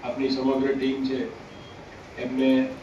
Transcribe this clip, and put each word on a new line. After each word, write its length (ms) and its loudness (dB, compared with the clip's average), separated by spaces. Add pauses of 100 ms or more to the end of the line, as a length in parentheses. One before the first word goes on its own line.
આપણી 260 -2
સમગ્ર 440 2
ટીમ 320 0
છે 220 0 (920)
એમને 460 4 (160)